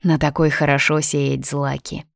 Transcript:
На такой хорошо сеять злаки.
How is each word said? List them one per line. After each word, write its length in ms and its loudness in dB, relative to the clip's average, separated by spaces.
На 160 2
такой 320 2
хорошо 500 0
сеять 460 0
злаки. 580 -4